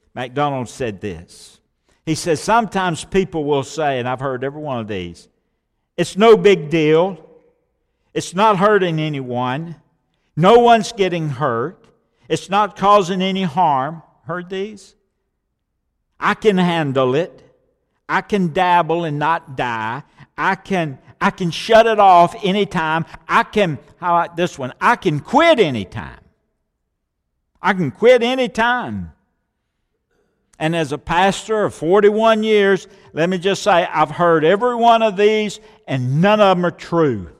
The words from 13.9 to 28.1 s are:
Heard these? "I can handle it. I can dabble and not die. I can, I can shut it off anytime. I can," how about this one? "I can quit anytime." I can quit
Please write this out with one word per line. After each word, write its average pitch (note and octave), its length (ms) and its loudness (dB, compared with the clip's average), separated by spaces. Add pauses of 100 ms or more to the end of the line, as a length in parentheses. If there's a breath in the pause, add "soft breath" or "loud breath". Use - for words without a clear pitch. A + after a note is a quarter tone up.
Heard F3 240 -10
these? G3 460 -12 (1200)
"I F#3 180 -2
can G#3 220 0
handle C#3+ 580 0
it. E3+ 260 -6 (680)
I E3+ 140 -2
can F#3 320 -2
dabble F3 500 0
and D3 160 -6
not D3+ 380 -4
die. A#2+ 460 -6 (340 soft breath)
I F#3+ 180 -2
can, E3+ 420 -6 (220 soft breath)
I F#3+ 100 0
can F3 220 -4
shut A3 360 4
it A3 120 2
off F3 420 6
anytime. F3+ 640 -2 (220 loud breath)
I G3 160 2
can," F3+ 360 -2 (180)
how F3 200 -2
about E3+ 200 -4
this F3 200 -4
one? C3 220 -8
"I A3 160 2
can D#3 240 -4
quit D4+ 400 2
anytime." G#2 600 -4 (1400)
I F#3 100 2
can F3+ 160 -2
quit A#3+ 320 4